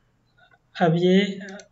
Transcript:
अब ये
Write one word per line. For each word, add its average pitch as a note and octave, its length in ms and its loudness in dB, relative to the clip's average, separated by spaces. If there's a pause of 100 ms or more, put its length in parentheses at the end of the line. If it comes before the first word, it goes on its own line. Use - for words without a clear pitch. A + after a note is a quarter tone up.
(800)
अब E3+ 160 2
ये F#3 420 2 (320)